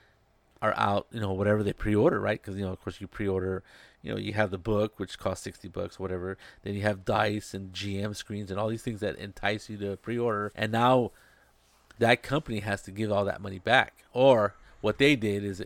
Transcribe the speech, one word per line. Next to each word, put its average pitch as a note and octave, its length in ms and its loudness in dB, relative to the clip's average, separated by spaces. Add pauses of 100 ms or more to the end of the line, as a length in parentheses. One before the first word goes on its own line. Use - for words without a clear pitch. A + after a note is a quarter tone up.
(640)
are G#2+ 140 2
out, G2+ 340 0
you A2+ 100 -6
know, G2 120 -2
whatever G2+ 300 4
they G2+ 100 0
pre-order, G#2+ 480 2
right? G#2 220 -2
'Cause, G2 140 -10
you G2+ 100 -4
know, F#2 60 -4
of G2 100 -12
course, - 180 -10
you G2 60 -10
pre-order, F#2+ 560 -2 (400)
you - 100 -8
know, G#2 60 -4
you G2+ 160 -6
have G#2+ 160 2
the F#2 80 -4
book, G#2+ 400 0
which - 200 -8
costs F#2 240 -4
sixty - 260 -14
bucks, F#2 300 -10
whatever. F#2 380 -6 (280)
Then G2+ 100 -6
you G2 80 -4
have G2 240 -2
dice G#2+ 480 0
and G2 180 -10
G G2 260 -6
M G#2 140 -4
screens G2+ 380 -8
and F#2+ 100 -4
all A2 80 0
these A2+ 140 -4
things A2 180 -6
that G2+ 160 -2
entice G2+ 540 -4
you G#2+ 80 -10
to G2+ 180 -4
pre-order. A2+ 580 -2
And A2 160 -2
now A#2+ 420 4 (840)
that A#2 240 4
company C3+ 380 -2
has G2+ 220 -2
to - 80 -16
give G#2 200 -4
all G2+ 140 2
that G2 160 -2
money G2 180 -8
back. A#2 540 2
Or B2 420 6 (280)
what G#2+ 160 2
they C#3+ 180 6
did G#2 280 -2
is, F#2+ 220 -6